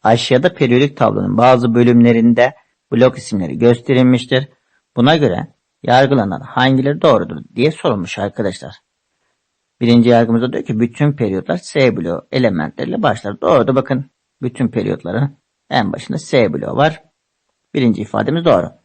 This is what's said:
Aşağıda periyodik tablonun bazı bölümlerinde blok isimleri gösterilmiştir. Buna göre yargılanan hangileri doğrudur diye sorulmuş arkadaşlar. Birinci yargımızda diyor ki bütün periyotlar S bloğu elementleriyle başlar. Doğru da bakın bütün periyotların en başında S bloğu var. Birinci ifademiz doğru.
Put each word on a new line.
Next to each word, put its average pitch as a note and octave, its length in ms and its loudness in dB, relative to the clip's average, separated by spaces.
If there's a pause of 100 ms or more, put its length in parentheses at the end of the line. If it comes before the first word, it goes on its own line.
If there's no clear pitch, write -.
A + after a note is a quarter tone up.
Aşağıda B2+ 500 2
periyodik C3+ 440 0
tablonun G2+ 400 0
bazı A#2+ 380 2
bölümlerinde A#2+ 800 4 (360)
blok B2 260 2
isimleri F2 400 -8
gösterilmiştir. B2+ 920 2 (460)
Buna C#3 220 2
göre A2 360 -2 (300)
yargılanan B2 580 2
hangileri C3 600 -2
doğrudur G2+ 360 0 (180)
diye C#3 160 0
sorulmuş G#2+ 480 -6
arkadaşlar. G2 560 -8 (1040)
Birinci A#2+ 280 4
yargımızda A#2 440 2
diyor - 120 -8
ki A2 140 -6
bütün C#3+ 340 -2
periyotlar G#2+ 440 -4
S C3 400 -2
bloğu E2+ 340 -6
elementleriyle A#2+ 720 -4
başlar. G#2+ 380 -4
Doğru - 260 2
da C3 80 -2
bakın C#3 340 -4 (320)
bütün B2 260 -4
periyotların G#2+ 680 -6 (320)
en A#2+ 240 -2
başında - 240 -8
S B2+ 360 0
bloğu - 220 -8
var. D#3 280 -2 (680)
Birinci A#2 280 0
ifademiz A2+ 440 -4
doğru. F#2 260 2 (140)